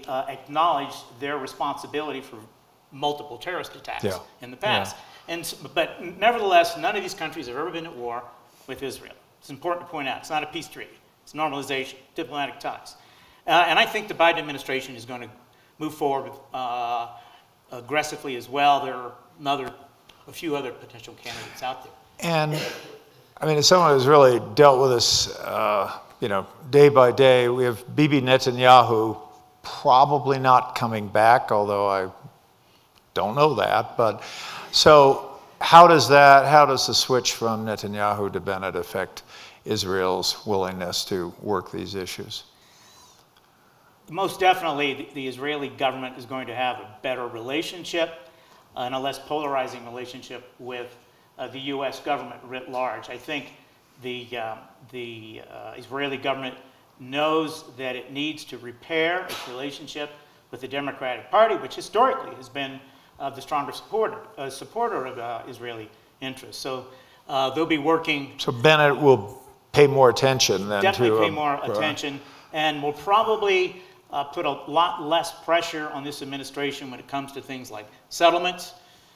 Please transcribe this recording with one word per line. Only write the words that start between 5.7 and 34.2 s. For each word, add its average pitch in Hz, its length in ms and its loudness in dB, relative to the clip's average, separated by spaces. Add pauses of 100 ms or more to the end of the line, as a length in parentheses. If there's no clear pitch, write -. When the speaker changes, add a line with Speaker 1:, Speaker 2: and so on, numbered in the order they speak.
Speaker 1:
nevertheless, 196 580 4
none 185 180 -4
of 202 60 -4
these 185 140 -10
countries 151 320 -10
have 123 80 -12
ever 160 160 -6
been 165 160 -10
at 170 80 -18
war 120 280 -8 (440)
with 135 160 -12
Israel. - 320 -12 (240)
It's - 100 -20
important 175 380 -8
to - 40 -20
point 143 160 -8
out, 117 120 -6
it's - 100 -18
not 151 140 -4
a 147 40 -10
peace 160 200 -12
treaty. 110 240 -18 (320)
It's - 100 -20
normalization, 139 640 -6 (180)
diplomatic 143 460 -8
ties. - 360 -12 (520)
Uh, 170 200 4
and 170 120 2
I 226 60 4
think 214 220 -6
the 180 60 -10
Biden 165 240 2
administration 135 580 -8
is 113 100 -18
gonna 120 240 -14 (500)
move 156 160 -8
forward, 135 380 -4 (200)
uh, 120 540 -6 (640)
aggressively 139 640 -6
as 117 120 -12
well. 139 380 2
There 131 80 -6
are 123 200 -12 (260)
another, 139 340 -4 (540)
a 131 40 -20
few 151 240 -6
other 131 160 -8
potential 117 500 -20
candidates 117 420 -14
out 127 200 -10
there. - 100 -20 (260)
Speaker 2:
And, 151 380 0 (800)
I 151 80 -6
mean, 156 120 2
as 147 100 2
someone 175 240 6
who's 131 140 4
really 131 360 8 (120)
dealt 139 280 8
with 131 100 4
this, - 480 0
uh, 104 580 -2 (220)
you 117 100 -2
know, 98 160 -2 (240)
day 143 200 10
by 127 220 8
day, 127 380 6
we 127 140 0
have 120 320 -4
Bibi 143 260 4
Netanyahu 123 960 6 (420)
probably 135 800 2
not 127 360 2
coming 110 320 -4
back, 113 440 4
although 104 360 0
I 95 220 -2 (1040)
don't 101 220 -4
know 147 200 2
that. 104 420 0
But 107 260 0 (480)